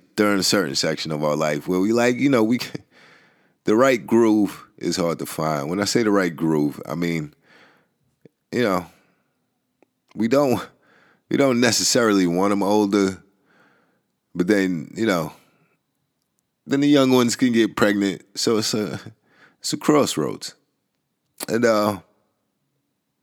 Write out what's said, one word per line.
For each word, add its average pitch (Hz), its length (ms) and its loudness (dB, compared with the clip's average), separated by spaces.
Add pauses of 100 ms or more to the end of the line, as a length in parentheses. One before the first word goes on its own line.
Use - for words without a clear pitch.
(160)
during 104 220 2
a 92 60 -2
certain 85 320 -2
section 80 340 -4
of 76 140 -4
our 76 120 0
life, 76 300 -4
where 90 140 -2
we 104 120 0
like, 120 240 2
you 127 140 0
know, 120 140 2
we 117 140 0
can, - 220 -12 (840)
the 107 100 0
right 123 320 2
groove 107 580 2 (140)
is 85 180 -4
hard 85 220 -2
to - 80 -10
find. 76 420 -4
When 92 120 -4
I 101 40 -2
say 120 200 0
the 107 80 0
right 92 220 0
groove, 76 520 -2
I - 80 -8
mean, 82 400 -4 (1160)
you 120 100 -2
know, 90 240 -2 (1300)
we 110 140 -2
don't, 127 320 2 (680)
we - 80 -2
don't 131 220 2
necessarily 113 680 2
want 95 240 0
'em 101 100 -2
older, 98 580 2 (1120)
but 90 140 -2
then, 92 480 0
you 110 120 -4
know, 85 260 -2 (1300)
then 139 140 -2
the 143 80 2
young 139 220 4
ones 123 240 4
can 127 180 0
get 113 220 2
pregnant. 101 480 0 (140)
So 117 220 0
it's 107 160 -4
a, 104 260 -6 (580)
it's - 140 -8
a 147 40 -6
crossroads. 101 760 -2 (960)
And, 120 160 0
uh, 107 340 0 (1200)